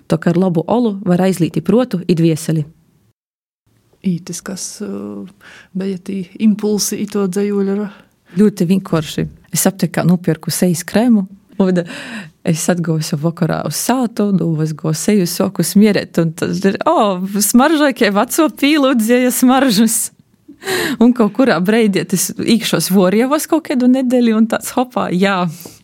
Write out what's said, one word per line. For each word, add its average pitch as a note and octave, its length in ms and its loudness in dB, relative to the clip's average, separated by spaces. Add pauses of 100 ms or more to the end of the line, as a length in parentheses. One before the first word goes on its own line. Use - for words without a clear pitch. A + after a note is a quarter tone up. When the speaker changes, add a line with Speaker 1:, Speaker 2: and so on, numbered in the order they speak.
Speaker 1:
tok E3 240 0
ar E3+ 80 0
labu F#3 280 2
olu A3 380 0
var F3 220 2
aizlīt E3+ 320 -2
i D#3+ 40 -4
protu, A3 440 0
i - 100 2
dvieseli. D#3+ 460 0 (1400)
Speaker 2:
Ī, F3+ 200 -2
tas F3+ 220 -12
kas, - 200 -12 (200)
ā, G3 40 -10 (840)
bija F#3+ 260 -6
tī G3 220 -8 (240)
impulsi G#3 560 0
i G#3+ 80 -4
to G3+ 180 -2
dzejuļu G3+ 500 -2
ra- G#3 160 -6 (440)
Speaker 1:
Ļoti G3 300 2
vienkārši. E3 600 -2 (240)
Es - 140 -2
aptekā F#3+ 400 -2
nupirku E3+ 460 0
sejas F3+ 320 0
krēmu, A3 400 2 (360)
un F#3 200 2 (640)
es D#3+ 240 -2
atgūstu E3 520 -2
vakarā D#3+ 460 -2
uz D3+ 100 -6
sātu, A#3 580 -2
nu, E3+ 160 0 (120)
es D#3+ 120 -2
go D#3 200 -4
seju G#3 340 2
soku F#3 360 -2
smierēt, G3+ 560 2
un E3 140 0
tad F3 200 -4 (120)
ir, G3 200 0
o, G#3+ 380 2
smaržokie A#3+ 880 2
veco A#3+ 380 2
pīlu C#4 460 2
dzēja A#3+ 360 2
smaržas. B3 800 2 (880)
Un A#3+ 140 6
kaut G#3 240 0
kurā B3+ 240 2
breidī G#3 440 2
tas - 260 -2
īkšos - 600 -2
Vorjevos G#3+ 560 2
kaut D#4+ 200 0
kādu B3 240 2
nedēļu, B3 460 2
un A3+ 120 4
tāds, - 240 -4
hopā, B3 380 -2
jā, F#3 320 0 (400)